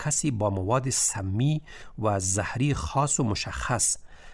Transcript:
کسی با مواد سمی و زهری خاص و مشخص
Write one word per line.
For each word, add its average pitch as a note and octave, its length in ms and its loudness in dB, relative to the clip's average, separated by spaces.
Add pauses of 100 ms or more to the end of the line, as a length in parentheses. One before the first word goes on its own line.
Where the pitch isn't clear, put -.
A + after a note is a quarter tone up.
کسی - 260 0
با G#2+ 200 2
مواد A2 400 2
سمی A#2 720 2 (360)
و G#2 220 2
زهری G2+ 540 0
خاص - 460 0
و C#3+ 40 4
مشخص - 720 0 (380)